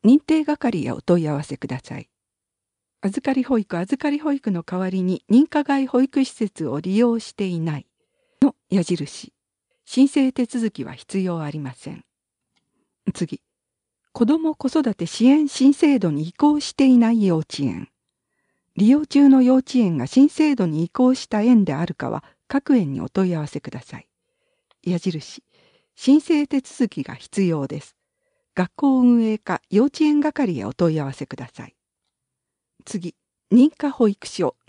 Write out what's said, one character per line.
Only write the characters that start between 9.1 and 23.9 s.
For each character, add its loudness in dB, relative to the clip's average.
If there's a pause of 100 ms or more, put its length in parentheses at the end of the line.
申 2
請 0
手 -2
続 -4
き -10
は -12
必 -8
要 -4
あ -6
り -8
ま -10
せ -16
ん。 -18 (1080)
次。 -8 (720)
子 0
ど 2
も -2
子 -8
育 -2
て -6
支 -2
援 4
新 2
制 2
度 0
に -4
移 -14
行 2
し -10
て 2
い 6
な 4
い 2
幼 2
稚 -8
園。 -6 (840)
利 4
用 4
中 4
の 6
幼 4
稚 -2
園 2
が -4
新 4
制 0
度 0
に -2
移 -4
行 2
し -12
た -2
園 4
で -4
あ -4
る -10
か -8
は -8 (240)
各 0
園 0
に -6
お -8
問 -2
い -4
合 -4
わ -8
せ -10
く -14
だ -14
さ -20